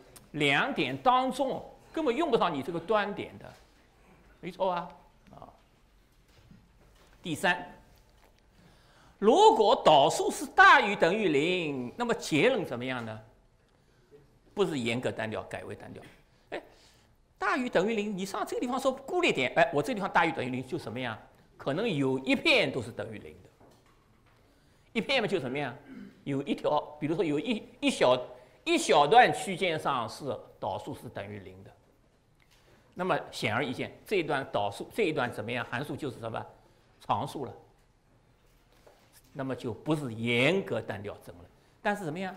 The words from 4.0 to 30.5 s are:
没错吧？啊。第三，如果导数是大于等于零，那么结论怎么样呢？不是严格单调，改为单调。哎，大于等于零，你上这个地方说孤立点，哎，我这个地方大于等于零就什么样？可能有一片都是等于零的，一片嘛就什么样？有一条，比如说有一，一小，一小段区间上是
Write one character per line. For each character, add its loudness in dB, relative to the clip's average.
没 -14
错 -4
吧？ -2
啊。 -20
第 -6
三， -2
如 8
果 6
导 8
数 0
是 -6
大 8
于 0
等 4
于 2
零， 0
那 -4
么 0
结 2
论 0
怎 -6
么 -8
样 -6
呢？ -10
不 0
是 -2
严 -2
格 -2
单 -6
调， -6
改 -12
为 -12
单 -16
调。 -16
哎， -8
大 0
于 -2
等 2
于 0
零， -2
你 -4
上 -4
这 -6
个 -4
地 -2
方 -2
说 0
孤 -4
立 4
点， 0
哎， 4
我 2
这 -6
个 -2
地 -6
方 -4
大 4
于 0
等 -4
于 -4
零 -6
就 -6
什 -10
么 -8
样？ -6
可 -4
能 -2
有 0
一 0
片 2
都 -6
是 -8
等 -8
于 -12
零 -16
的， -20
一 -2
片 0
嘛 0
就 0
什 -6
么 -4
样？ -6
有 -2
一 -4
条， 0
比 -4
如 -2
说 0
有 0
一， -4
一 0
小， 4
一 2
小 6
段 8
区 -6
间 -2
上 -2
是 -8